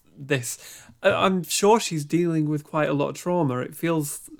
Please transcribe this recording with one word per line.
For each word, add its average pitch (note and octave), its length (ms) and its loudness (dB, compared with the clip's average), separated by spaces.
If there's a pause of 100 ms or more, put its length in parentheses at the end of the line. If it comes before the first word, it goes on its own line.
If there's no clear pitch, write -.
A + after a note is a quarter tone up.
(180)
this. C3+ 640 -6 (220)
I, F#3+ 80 6
I'm F#3 320 2
sure G#3 340 4
she's D3+ 280 -4
dealing D#3+ 420 2
with D3+ 160 -2
quite D3+ 240 0
a D3+ 60 0
lot C#3+ 160 0
of C#3 60 -8
trauma. E3 440 0
It C#3 160 -8
feels, D#3+ 540 -4 (100)